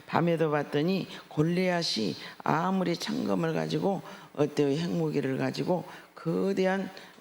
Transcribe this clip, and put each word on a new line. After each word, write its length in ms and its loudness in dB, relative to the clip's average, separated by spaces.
밤에도 420 2
봤더니 580 0
골리앗이 880 0
아무리 520 2
창검을 580 0
가지고 480 0
어때요? 420 2
핵무기를 600 0
가지고 460 0
거대한, 720 0